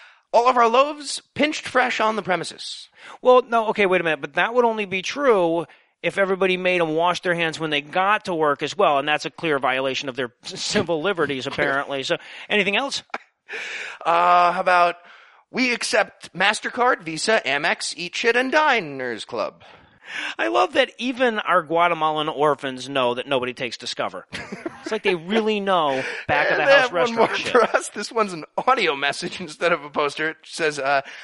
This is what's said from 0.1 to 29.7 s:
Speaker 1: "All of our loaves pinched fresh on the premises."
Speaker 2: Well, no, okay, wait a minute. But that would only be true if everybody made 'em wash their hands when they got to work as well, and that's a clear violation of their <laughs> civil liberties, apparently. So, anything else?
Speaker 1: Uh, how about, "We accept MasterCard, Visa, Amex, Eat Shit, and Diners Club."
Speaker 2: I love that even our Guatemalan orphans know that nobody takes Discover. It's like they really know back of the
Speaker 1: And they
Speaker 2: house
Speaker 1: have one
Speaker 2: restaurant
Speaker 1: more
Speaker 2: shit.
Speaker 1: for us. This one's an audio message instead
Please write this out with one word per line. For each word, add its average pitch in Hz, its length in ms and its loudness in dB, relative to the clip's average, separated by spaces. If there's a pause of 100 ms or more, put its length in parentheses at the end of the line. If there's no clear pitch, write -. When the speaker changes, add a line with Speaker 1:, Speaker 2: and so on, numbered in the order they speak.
Speaker 1:
"All 240 160 4
of 254 80 2
our 240 100 6
loaves 277 540 0 (140)
pinched - 340 -2
fresh 240 320 0
on 220 160 2
the 202 60 -4
premises." - 680 -6 (320)
Speaker 2:
Well, 254 220 8
no, 233 260 0
okay, 208 160 2
wait 180 160 4
a 170 40 -4
minute. 151 180 0
But 147 120 -12
that 202 200 0
would 247 100 4
only 214 220 0
be 185 160 -6
true 180 640 2 (360)
if 170 140 -2
everybody 190 400 2
made 180 240 0
'em 156 140 0
wash 170 260 2
their 180 140 0
hands 160 260 -2
when 160 80 -4
they 147 140 0
got 185 440 0
to 185 80 -4
work 151 280 0
as 143 120 -6
well, 160 240 4
and 139 80 -2
that's 151 200 0
a 151 40 -6
clear 151 280 -2
violation 131 500 -2
of 120 80 -8
their 127 220 -4
<laughs> - 60 -20
civil 170 580 -2
liberties, 143 440 -2
apparently. 139 560 -2
So, 131 140 -2 (320)
anything 202 280 2
else? 269 260 -2 (1040)
Speaker 1:
Uh, 175 460 4
how 185 80 -4
about, 175 360 4 (540)
"We 247 220 -2
accept - 640 -2
MasterCard, 220 680 -2
Visa, 165 420 0
Amex, 147 520 -2
Eat 175 180 -12
Shit, 233 220 0
and 254 160 0
Diners 147 720 0
Club." 101 400 -6 (760)
Speaker 2:
I 330 100 0
love 349 260 2
that 269 240 2
even 240 420 0
our 170 220 2
Guatemalan 156 680 2
orphans 135 600 0
know 127 260 0
that 123 120 -6
nobody 127 260 -2
takes 120 240 -8
Discover. 107 500 -8 (560)
It's - 100 -8
like 214 100 -6
they 190 120 0
really 214 460 -2
know 156 420 2 (240)
back 147 240 2
of - 80 2
the - 40 0
Speaker 1:
And 277 80 4
they 277 40 8
Speaker 2:
house 269 80 6
Speaker 1:
have 247 100 -2
one 254 80 0 (160)
Speaker 2:
restaurant 226 140 4
Speaker 1:
more - 80 -4
Speaker 2:
shit. - 140 -6
Speaker 1:
for 233 100 6 (140)
us. - 140 0
This 214 220 -10
one's 214 220 0
an 151 100 -10 (220)
audio 214 300 2
message 143 440 -4
instead 170 320 -2